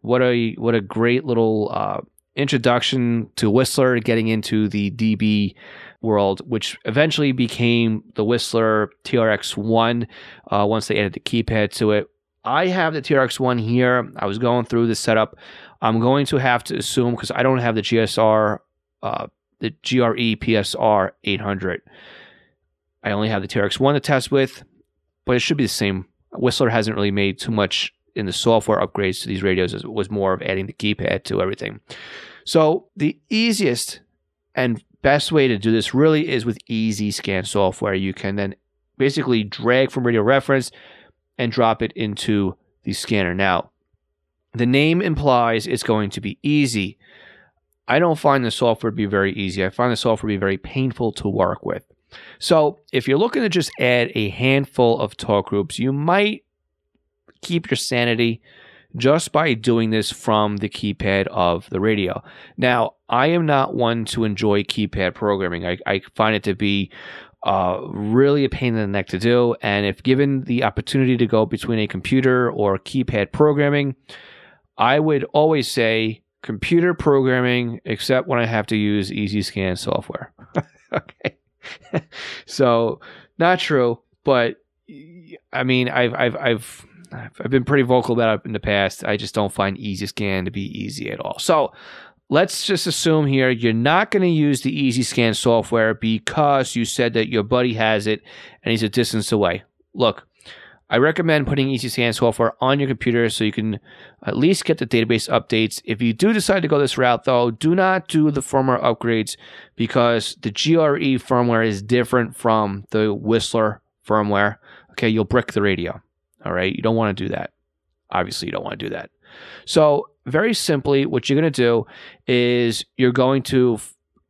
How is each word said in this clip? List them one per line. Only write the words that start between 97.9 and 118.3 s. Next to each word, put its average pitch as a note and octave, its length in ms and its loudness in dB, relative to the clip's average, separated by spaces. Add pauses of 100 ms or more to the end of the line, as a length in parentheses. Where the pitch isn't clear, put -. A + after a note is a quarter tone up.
it G#2+ 160 -2 (420)
and A2 60 -2
he's A2+ 120 0
a A2 60 0
distance A2 420 0
away. F#2+ 320 0 (300)
Look, - 340 0 (640)
I A2+ 40 2
recommend D3+ 500 2
putting C3+ 240 0
Easy B2+ 180 -4
Scan A#2+ 240 0
software A#2 480 0
on C3+ 200 2
your C3+ 80 -2
computer A#2 420 0
so - 140 -2
you G#2 80 0
can G#2+ 260 -4 (460)
at - 120 -4
least E3+ 280 2
get D#3 140 0
the A#2+ 80 -4
database A2+ 420 0
updates. A2 560 0
If A2 180 -4
you A#2 100 2
do G3 200 2
decide G3 300 0
to D#3 60 -2
go C#3+ 120 2
this C3+ 180 -2
route, B2 240 2
though, A#2+ 300 2
do D#3+ 240 0
not F#3 320 0
do D#3 240 2
the C#3 80 -2
firmware C3 420 0
upgrades A2+ 540 0 (400)
because A#2 640 0
the A2 100 -4
G D#3 260 0
R D3+ 220 2
E C3+ 180 0
firmware A#2+ 480 2
is G2+ 160 0
different A#2+ 540 0
from G#2+ 560 0
the G#2+ 240 2
Whistler A2 640 0 (240)
firmware. G#2 520 2 (340)
Okay, - 180 -2
you'll A2 160 2
brick A#2+ 280 0
the G#2 100 0
radio. F2+ 400 -2 (420)
All F2+ 80 -6
right, F2+ 220 -2
you - 80 -8
don't A2+ 140 0
wanna G#2+ 160 0
do F#2+ 160 -6
that. - 240 -8 (580)
Obviously, - 360 -4